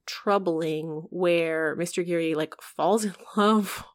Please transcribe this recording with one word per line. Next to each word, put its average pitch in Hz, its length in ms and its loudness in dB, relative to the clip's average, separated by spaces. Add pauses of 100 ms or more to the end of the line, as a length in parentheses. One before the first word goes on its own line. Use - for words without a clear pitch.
troubling 160 1040 -2
where 165 680 2
Mister 170 280 -2
Geary, 165 300 0
like, 156 260 -2
falls 202 440 0
in 190 100 -4 (100)
<laughs> - 120 -20
love 208 480 2 (100)